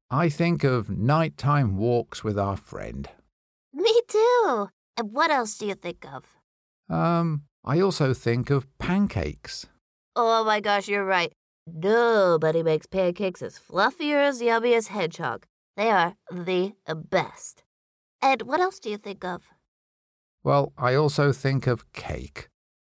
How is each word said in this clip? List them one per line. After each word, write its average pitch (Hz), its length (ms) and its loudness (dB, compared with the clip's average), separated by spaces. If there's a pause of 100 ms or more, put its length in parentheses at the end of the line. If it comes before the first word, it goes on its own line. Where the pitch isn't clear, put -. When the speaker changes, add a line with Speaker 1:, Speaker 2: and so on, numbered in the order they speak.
Speaker 1:
I 165 200 2
think 170 340 0
of 123 260 0
nighttime 139 880 0
walks 117 460 0
with 104 160 -2
our 98 180 -2
friend. 58 500 -12 (680)
Speaker 2:
Me 440 340 4
too. 415 640 2 (280)
And 214 160 -6
what 311 180 2
else 240 260 -2
do 214 100 -8
you 196 80 -4
think 175 300 -12
of? 139 200 -16 (640)
Speaker 1:
Um, 165 540 0 (200)
I 143 160 0
also 156 340 2
think 120 360 -2
of 139 180 0 (120)
pancakes. - 880 -2 (480)
Speaker 2:
Oh 226 280 2
my 214 160 2
gosh, 202 280 0
you're 202 180 -2
right. 180 260 0 (400)
Nobody 175 920 4
makes 156 240 0
pancakes 185 540 -2
as - 160 -12
fluffy 247 540 -2
or 285 80 2
as 277 220 0
yummy 233 320 2
as 226 140 2
Hedgehog. 165 580 -6 (320)
They 220 120 0
are 180 260 2 (160)
the 180 420 -2 (200)
best. - 720 -6 (580)
And 262 200 2
what 277 180 -2
else 370 200 -2
do 226 100 -8
you 208 80 -4
think 202 260 -12
of? 180 300 -10 (880)
Speaker 1:
Well, 139 340 2
I 127 180 2
also 143 360 2
think 135 360 -2
of - 260 -4
cake. - 560 -12 (340)